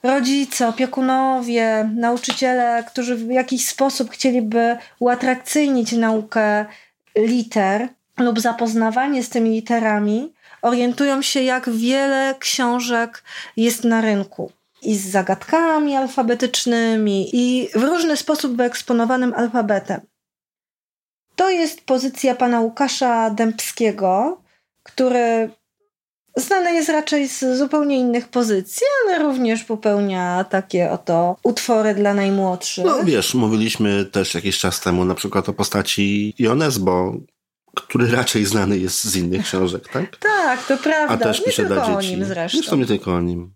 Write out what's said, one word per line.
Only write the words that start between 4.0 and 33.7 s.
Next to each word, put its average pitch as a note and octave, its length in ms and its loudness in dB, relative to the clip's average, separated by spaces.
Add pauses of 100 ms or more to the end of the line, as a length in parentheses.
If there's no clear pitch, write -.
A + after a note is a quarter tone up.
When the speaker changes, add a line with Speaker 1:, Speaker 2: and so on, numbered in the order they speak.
Speaker 1:
chcieliby A#3 640 0 (220)
uatrakcyjnić B3+ 920 0
naukę G#3+ 760 0 (500)
liter A3 720 0 (300)
lub A#3 220 2
zapoznawanie A#3 840 0
z A#3+ 60 -8
tymi A3+ 220 0
literami, A3 840 0 (300)
orientują B3 600 0
się, C4+ 200 0
jak B3+ 280 0
wiele C4+ 680 0
książek A#3+ 840 -2 (340)
jest A3+ 280 0
na A3+ 160 4
rynku. G3+ 520 -2 (300)
I A3 140 0
z G3 140 -6
zagadkami D4 880 0
alfabetycznymi, A#3 1400 0
i B3 420 0
w A3 80 2
różny D#4+ 340 2
sposób D4+ 400 -2
wyeksponowanym A#3+ 800 0
alfabetem. G#3+ 640 -2 (1400)
To F#4+ 140 2
jest E4+ 300 0
pozycja C4 540 0
pana A#3+ 260 2
Łukasza A3+ 680 0
Dębskiego, A3 1120 0 (420)
który A#3 680 0 (840)
znany F4 360 0
jest E4 160 2
raczej D4+ 400 0
z - 160 -6 (140)
zupełnie C#4+ 400 0
innych A#3+ 300 0
pozycji, A3 580 0 (200)
ale F4+ 120 2
również B3+ 460 0
popełnia G3 800 0
takie F#3+ 460 0
oto F3 520 0
utwory A3 520 2
dla G3+ 200 2
najmłodszych. G3 720 0
Speaker 2:
No B3+ 200 2
wiesz, C3+ 300 2
mówiliśmy G#2+ 680 2